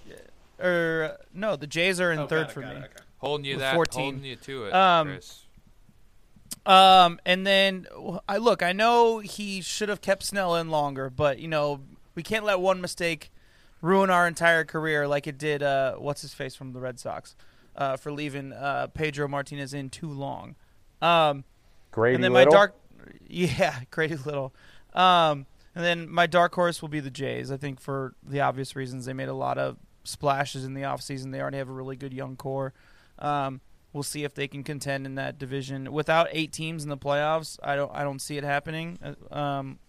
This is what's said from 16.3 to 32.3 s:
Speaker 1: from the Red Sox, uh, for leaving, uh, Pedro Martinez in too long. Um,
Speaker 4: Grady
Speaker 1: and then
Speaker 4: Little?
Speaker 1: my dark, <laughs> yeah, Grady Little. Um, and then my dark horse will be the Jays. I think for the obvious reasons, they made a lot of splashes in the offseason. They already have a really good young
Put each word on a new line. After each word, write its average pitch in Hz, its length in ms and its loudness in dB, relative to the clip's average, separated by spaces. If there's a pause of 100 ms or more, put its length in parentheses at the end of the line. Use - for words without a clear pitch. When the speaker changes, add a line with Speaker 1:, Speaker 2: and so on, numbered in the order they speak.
Speaker 1:
from 131 180 -14
the 123 80 -14
Red 127 200 -8
Sox, - 340 -12 (420)
uh, 135 200 -4
for 147 160 -10
leaving, 139 400 -8
uh, 131 420 -4
Pedro 147 320 -4
Martinez 139 480 -8
in 135 160 -8
too - 200 -10
long. 139 440 -10 (480)
Um, 156 420 4 (460)
Speaker 4:
Grady 120 260 4
Speaker 1:
and - 80 0
then 185 100 4
Speaker 4:
Little? 151 180 10
Speaker 1:
my 202 60 12
dark, 202 180 6 (260)
<laughs> - 240 -20
yeah, 156 540 0 (100)
Grady 160 260 -2
Little. 139 380 -6 (400)
Um, 165 520 4 (340)
and 170 40 -2 (180)
then 160 100 -14
my 170 140 4
dark 170 280 4
horse 175 280 0
will 156 80 -10
be 151 100 -6
the 135 100 -8
Jays. 127 400 -6
I 139 60 -6
think 135 240 -10
for 135 420 -8
the 139 200 -4
obvious 131 340 -2
reasons, 127 300 -10
they 131 80 -8
made 131 160 -8
a 135 40 -8
lot 131 220 -4
of 135 220 -4 (260)
splashes 139 600 -2
in 135 100 -10
the 139 80 -10
offseason. 131 500 -8
They 135 80 -8
already 139 160 -6
have 131 140 -8
a - 20 -12
really 131 240 -10
good 135 160 -12
young 131 240 -10